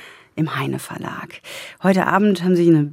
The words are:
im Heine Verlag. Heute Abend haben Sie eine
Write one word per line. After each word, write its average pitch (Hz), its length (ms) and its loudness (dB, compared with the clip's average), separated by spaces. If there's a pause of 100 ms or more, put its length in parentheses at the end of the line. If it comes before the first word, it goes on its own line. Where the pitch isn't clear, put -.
(340)
im 156 240 -2
Heine 135 220 -6
Verlag. - 600 -14 (420)
Heute 185 260 2
Abend 196 340 2
haben 180 140 2
Sie 170 120 4
eine 151 240 4